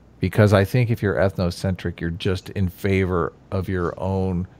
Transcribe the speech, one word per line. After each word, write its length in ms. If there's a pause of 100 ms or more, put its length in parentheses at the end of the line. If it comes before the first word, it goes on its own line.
(200)
because 340
I 100
think 260
if 120
you're 140
ethnocentric, 840
you're 100
just 420
in 180
favor 640 (180)
of 180
your 300
own. 480 (120)